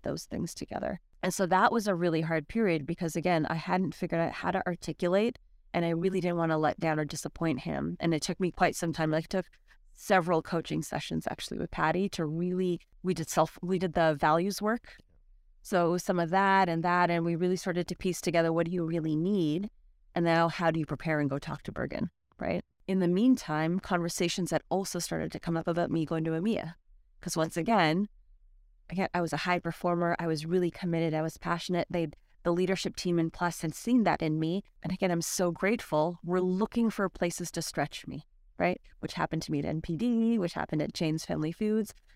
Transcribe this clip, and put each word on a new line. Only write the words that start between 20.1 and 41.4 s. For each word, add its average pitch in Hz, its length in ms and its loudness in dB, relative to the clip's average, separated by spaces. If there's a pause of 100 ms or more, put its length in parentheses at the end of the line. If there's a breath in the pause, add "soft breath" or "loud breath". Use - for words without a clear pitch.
And 170 100 2
now 170 220 4
how 165 240 2
do 165 80 0
you 151 80 -2
prepare 151 320 -2
and 147 100 2
go 135 80 -4
talk 143 260 -8
to - 80 -8
Bergen, - 380 -4 (300)
right? - 260 -2 (220)
In 190 120 0
the 175 80 2
meantime, 175 720 2
conversations 175 680 -2
had 160 200 0
also 185 280 -2
started 165 360 -4
to - 60 -8
come 170 160 -4
up 165 120 -2
about 170 240 0
me 165 120 0
going 160 200 -2
to 160 80 -2
emea. 170 440 -2 (460)
'Cause - 160 -6
once 165 200 0
again, 175 520 4 (800)
again, 185 240 -2
I 180 80 0
was 165 120 -2
a 147 40 -2
high 180 220 0
performer. 170 580 0
I 170 80 -6
was 160 220 -2
really 175 240 2
committed. 165 420 -2
I 156 80 0
was 160 160 -4
passionate. 170 540 -2
They'd, 165 240 -2 (260)
the 175 120 2
leadership 180 420 0
team 175 240 0
in 165 100 2
Plus - 320 -4
had 160 140 -4
seen 240 300 4
that 165 160 2
in 156 180 0
me. 170 240 0 (180)
And 165 100 -4
again, 185 200 0
I'm 170 100 0
so 175 300 0
grateful. 170 720 0
We're 175 160 2
looking 196 500 2
for 196 200 -2
places 175 420 -4
to 170 100 -4
stretch - 460 -6
me, - 180 -12 (320)
right? 180 240 0 (200 soft breath)
Which 160 120 -8
happened 160 300 -2
to - 80 -6
me 151 80 0
at 147 60 -2
N 160 160 -2
P 165 160 -4
D, 226 420 2
which 175 140 -2
happened 165 280 -2
at 147 120 -2
Jane's 160 320 -2
Family 156 260 -2